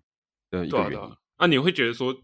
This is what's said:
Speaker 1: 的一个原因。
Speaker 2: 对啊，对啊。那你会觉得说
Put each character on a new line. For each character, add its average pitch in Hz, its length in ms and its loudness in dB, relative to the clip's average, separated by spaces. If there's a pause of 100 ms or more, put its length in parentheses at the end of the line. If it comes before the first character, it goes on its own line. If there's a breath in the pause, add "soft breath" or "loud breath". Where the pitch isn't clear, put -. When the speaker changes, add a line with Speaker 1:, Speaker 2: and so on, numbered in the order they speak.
(520)
Speaker 1:
的 90 140 -4
一 80 40 -6
个 120 80 0
原 101 80 2
因。 104 60 -6
Speaker 2:
对 104 80 -8
啊， 98 80 -12
对 - 60 -18
啊。 - 40 -20 (220)
那 175 80 4
你 147 100 6
会 165 140 2
觉 131 160 0
得 117 60 -2
说 131 300 -4